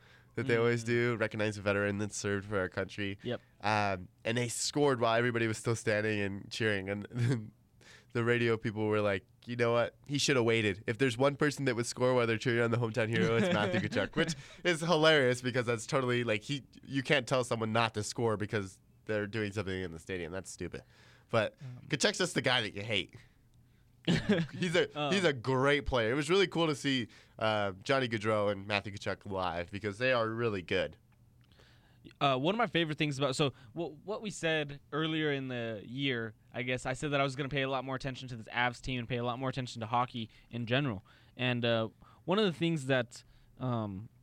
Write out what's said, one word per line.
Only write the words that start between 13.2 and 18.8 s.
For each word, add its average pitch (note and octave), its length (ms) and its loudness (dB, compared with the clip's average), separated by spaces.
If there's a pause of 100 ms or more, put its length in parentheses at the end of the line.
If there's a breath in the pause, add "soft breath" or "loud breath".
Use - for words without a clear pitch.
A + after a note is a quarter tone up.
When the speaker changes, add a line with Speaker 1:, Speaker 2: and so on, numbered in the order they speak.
Speaker 1:
it's G3+ 160 4
Matthew G#2 280 0
Speaker 2:
<laughs> - 80 -2
Speaker 1:
Tkachuk," - 280 -2
which D#3+ 180 0 (300 loud breath)
is E3+ 160 2
hilarious D3+ 600 4
because B2 240 -2
that's A#2 200 -2
totally, B2 380 0
like, G#2+ 180 0
he, C#3+ 200 -6 (240)
you C3+ 160 -4
can't C3 240 2
tell B2+ 180 2
someone A2+ 280 -2
not A2+ 220 2
to G#2+ 80 -2
score A2+ 360 0
because G2+ 400 -4 (280)